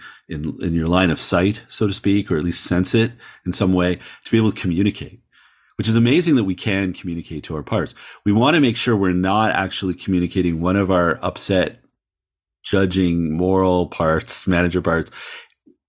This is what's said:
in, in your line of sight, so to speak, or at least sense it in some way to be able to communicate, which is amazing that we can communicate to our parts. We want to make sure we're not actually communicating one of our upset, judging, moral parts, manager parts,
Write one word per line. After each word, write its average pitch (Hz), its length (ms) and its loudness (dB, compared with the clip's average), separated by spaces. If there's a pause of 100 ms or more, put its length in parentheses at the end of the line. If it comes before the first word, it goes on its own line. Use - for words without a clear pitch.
(280)
in, 76 320 -6
in 87 120 -2
your 82 140 0
line 90 220 2
of 78 100 -2
sight, 95 480 0
so - 200 -2
to 95 60 -2
speak, 101 380 0
or 85 60 0
at 76 60 -2
least 85 200 -2
sense 92 300 0
it 113 180 2 (340)
in 92 60 -6
some 92 220 0
way 90 220 2
to - 360 -16
be 113 60 4
able 110 140 4
to 104 100 -6
communicate, 98 600 -2 (560)
which 110 120 -4
is 113 60 2
amazing 143 400 4
that 110 100 2
we 95 100 -2
can 98 380 -2
communicate 82 500 -10
to 80 120 -8
our 73 80 -6
parts. 92 320 -4 (300)
We 104 60 2
want 120 220 4
to 165 80 4
make 120 160 2
sure 120 180 0
we're 98 160 2
not 95 400 2
actually 92 440 -4
communicating 87 640 0
one 90 140 2
of 98 160 2
our 87 320 2
upset, 90 560 -2 (840)
judging, 87 720 0
moral 90 520 2
parts, - 600 -2
manager 87 340 2
parts, 82 280 -2 (800)